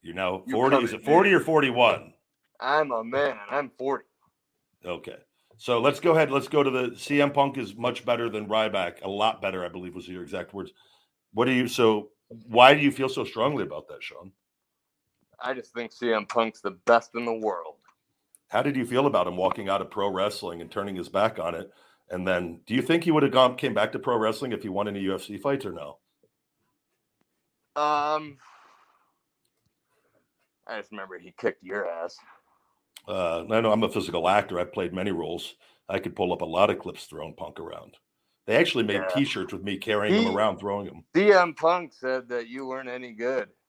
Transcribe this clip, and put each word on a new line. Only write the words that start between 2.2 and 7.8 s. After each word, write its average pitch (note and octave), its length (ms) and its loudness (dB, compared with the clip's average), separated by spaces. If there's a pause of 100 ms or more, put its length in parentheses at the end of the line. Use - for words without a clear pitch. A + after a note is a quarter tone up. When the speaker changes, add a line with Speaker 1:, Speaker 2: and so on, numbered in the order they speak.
Speaker 2:
I'm C#3+ 320 0
a A2+ 120 -4
man. B2+ 340 -2 (120)
I'm C3+ 300 -4
forty. C3 260 -4 (800)
Speaker 1:
Okay. - 320 -10 (400)
So A#2+ 220 0
let's C#3+ 200 2
go E3+ 120 4
ahead. D#3 180 4
Let's C3 180 0
go D3+ 140 2
to C#3 80 4
the B2 260 -2
C C#3+ 240 -2
M C#3+ 120 4
Punk C#3 260 0
is G#2 180 -8
much A#2+ 300 -4